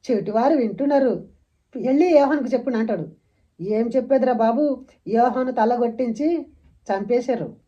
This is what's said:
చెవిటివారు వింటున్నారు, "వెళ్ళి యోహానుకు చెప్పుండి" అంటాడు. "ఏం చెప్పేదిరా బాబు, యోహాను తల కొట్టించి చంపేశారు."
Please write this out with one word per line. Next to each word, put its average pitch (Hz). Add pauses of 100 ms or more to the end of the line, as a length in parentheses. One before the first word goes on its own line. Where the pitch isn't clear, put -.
(100)
చెవిటివారు 220
వింటున్నారు, 262 (480)
"వెళ్ళి 285
యోహానుకు 285
చెప్పుండి" 247
అంటాడు. 220 (520)
"ఏం 214
చెప్పేదిరా 262
బాబు, 240 (240)
యోహాను 247
తల 233
కొట్టించి 254 (360)
చంపేశారు." 226